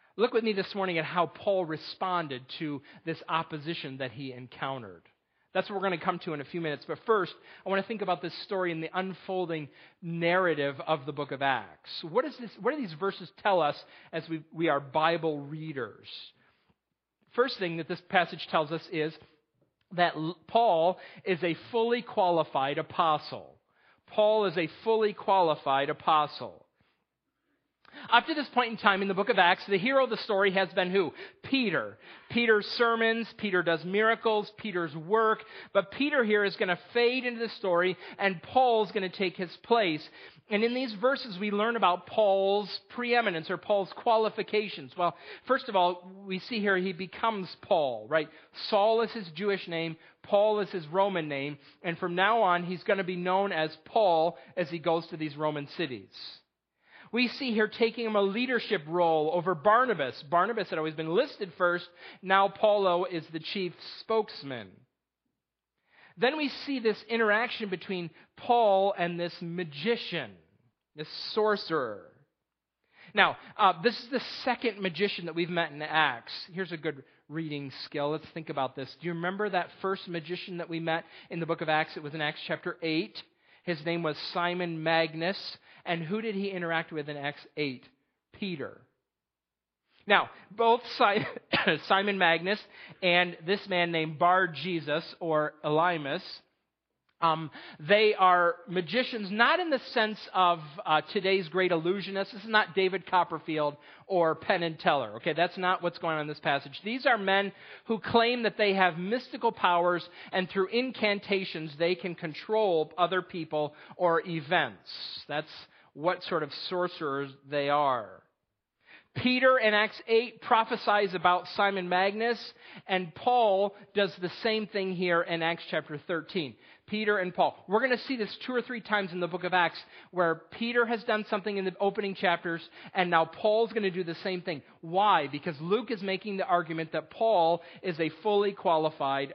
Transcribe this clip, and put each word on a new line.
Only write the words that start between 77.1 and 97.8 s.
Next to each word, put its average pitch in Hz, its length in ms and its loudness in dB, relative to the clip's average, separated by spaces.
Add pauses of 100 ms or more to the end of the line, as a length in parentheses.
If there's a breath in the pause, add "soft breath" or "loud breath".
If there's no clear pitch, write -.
reading 147 420 -6 (140)
skill. 147 260 -4
Let's 156 240 -6
think 165 160 -10
about 135 240 -2
this. 135 260 -10
Do 160 60 -8
you 175 80 -4
remember 190 340 -4
that 180 200 -2 (120)
first 190 280 -6
magician 170 480 -8
that 170 120 -8
we 165 120 -6
met 165 240 -2 (260 loud breath)
in 170 80 -6
the 165 80 -4
book 165 140 -2
of 160 80 -6
Acts? 156 280 0
It 156 60 -12
was 147 120 -10
in 160 60 -6
Acts 151 280 -4
chapter 170 340 -6
eight. 165 340 -2 (460 soft breath)
His 151 240 -4
name 170 160 -2
was 151 140 -2 (160)
Simon 175 500 -2
Magnus. 165 560 0 (480 loud breath)
And 170 160 -2
who 190 180 -4
did 220 140 -4
he 196 160 -4
interact 165 420 -4
with 151 160 -6
in 147 80 -8
Acts 143 300 -8 (100)
eight? 139 280 -4 (480)
Peter. 143 480 -8 (1300 soft breath)
Now, 185 240 4 (200 loud breath)
both 226 300 4 (180)
Si-, 202 800 2
<coughs> - 100 -10
Simon 196 300 2
Magnus 175 400 4 (440 loud breath)
and 175 340 2 (100)
this 202 220 0
man 175 240 0
named 160 260 -2
Bar 180 300 6
Jesus, 156 560 -4 (160)
or 151 340 0 (100)
Elymas, 156 580 0 (960)
um, 160 300 0 (300 loud breath)